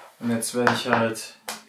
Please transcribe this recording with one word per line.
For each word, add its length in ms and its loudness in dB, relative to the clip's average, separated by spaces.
Und 100 -2
jetzt 240 0
werde 200 4
ich 140 -2
halt 520 0